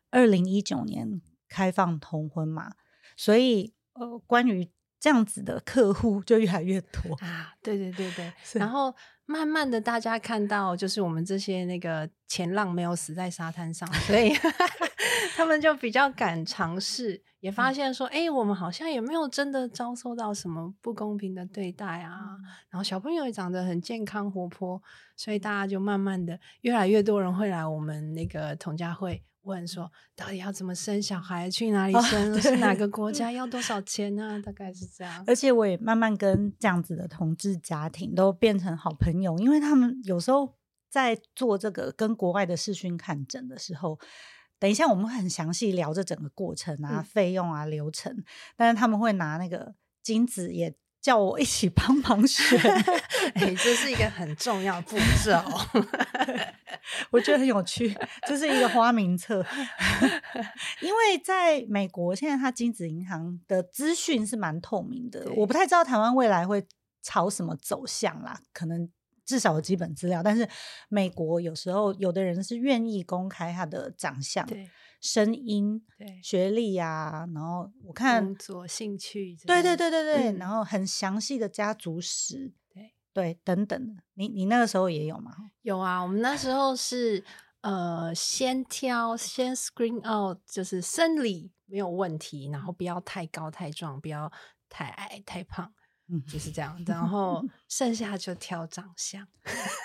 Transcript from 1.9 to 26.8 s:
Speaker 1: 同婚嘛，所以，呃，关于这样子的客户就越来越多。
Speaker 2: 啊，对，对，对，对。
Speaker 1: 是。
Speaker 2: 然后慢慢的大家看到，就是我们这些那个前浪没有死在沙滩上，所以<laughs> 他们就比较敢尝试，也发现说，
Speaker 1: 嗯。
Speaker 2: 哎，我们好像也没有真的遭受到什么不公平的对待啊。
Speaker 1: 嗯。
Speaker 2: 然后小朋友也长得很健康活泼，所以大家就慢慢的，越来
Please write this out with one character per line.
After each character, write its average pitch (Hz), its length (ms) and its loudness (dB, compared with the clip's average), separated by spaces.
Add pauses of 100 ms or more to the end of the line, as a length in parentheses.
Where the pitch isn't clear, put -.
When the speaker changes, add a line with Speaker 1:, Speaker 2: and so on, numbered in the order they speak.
Speaker 1:
同 156 280 -6
婚 156 160 -4
嘛， 156 280 -8 (420)
所 214 220 4
以， 233 360 4 (200)
呃， 240 340 -10
关 240 180 4
于 180 240 2 (300)
这 302 100 4
样 233 160 8
子 - 160 -6
的 - 200 -6
客 214 320 4
户 202 300 2
就 226 140 6
越 214 140 4
来 190 100 0
越 185 200 0
多。 - 400 -6
Speaker 2:
啊， 170 400 -10
对， 214 160 -2
对， 190 160 -4
对， 185 180 -4
对。 175 220 -8 (100)
Speaker 1:
是。 - 160 -4
Speaker 2:
然 202 100 2
后 262 240 0 (320)
慢 311 220 -2
慢 302 220 2
的 226 100 2
大 233 180 0
家 226 220 -2
看 220 260 0
到， 202 300 0
就 185 100 -2
是 190 160 -2
我 180 60 2
们 165 160 0
这 196 160 -2
些 185 240 -2
那 180 160 -4
个 165 300 -4 (180)
前 175 260 -2
浪 202 160 0
没 175 120 0
有 175 120 0
死 160 200 -6
在 180 180 -6
沙 165 180 -8
滩 165 240 -8
上， 180 160 -8 (120)
所 208 180 4
以 233 140 6 (500)
<laughs> 453 540 -2
他 330 80 4
们 311 160 4
就 311 140 6
比 247 140 -4
较 269 200 4
敢 170 360 -2
尝 170 340 -4
试， 208 420 -4 (180)
也 185 100 -8
发 240 220 2
现 269 220 -2
说， 254 140 -4
Speaker 1:
嗯。 - 40 -12
Speaker 2:
哎， 330 180 0
我 262 140 2
们 202 100 2
好 180 160 -4
像 311 200 -6
也 277 100 -2
没 247 140 -4
有 320 160 0
真 277 200 -2
的 262 200 -2
遭 240 260 -6
受 240 180 -8
到 220 200 -4
什 202 160 -8
么 165 320 -6
不 233 120 -6
公 214 220 -4
平 202 180 -6
的 180 120 -10
对 190 260 -8
待 180 300 -8
啊。 196 360 -14
Speaker 1:
嗯。 196 60 -20 (260)
Speaker 2:
然 180 80 -10
后 196 60 -2
小 190 160 -4
朋 285 140 -4
友 320 120 -2
也 240 60 -4
长 190 180 -6
得 180 140 -2
很 175 180 -2
健 226 220 -6
康 202 280 -4
活 180 160 -6
泼， 185 340 -8 (340)
所 - 180 -6
以 208 60 0
大 208 100 -4
家 202 180 -2
就 196 120 -2
慢 202 200 0
慢 190 240 -2
的， 170 160 -6 (220)
越 240 120 2
来 208 140 4